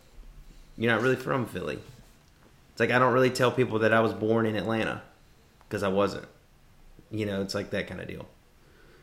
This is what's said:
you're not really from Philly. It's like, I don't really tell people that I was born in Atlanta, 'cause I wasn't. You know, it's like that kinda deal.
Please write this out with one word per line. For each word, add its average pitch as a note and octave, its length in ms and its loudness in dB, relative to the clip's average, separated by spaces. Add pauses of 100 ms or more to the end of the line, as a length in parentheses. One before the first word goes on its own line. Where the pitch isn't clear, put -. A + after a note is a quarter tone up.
(760)
you're A#2 160 2
not A2 100 2
really B2+ 140 2
from B2+ 300 -2
Philly. D#2+ 320 -6 (920)
It's - 80 -10
like, A#2 100 2
I A#2+ 80 4
don't B2+ 160 4
really B2+ 160 6
tell B2 220 2
people A2 280 0
that A2 140 4
I A2+ 60 6
was A2 120 2
born A2 340 0
in G#2+ 100 -2
Atlanta, G2+ 460 -2 (680)
'cause G2+ 140 -4
I G2 40 0
wasn't. F#2+ 380 0 (840)
You G#2+ 140 -4
know, G2 160 -2
it's G2 120 -6
like G2+ 160 -6
that G2+ 160 -4
kinda F2+ 180 -10
deal. - 220 -12 (760)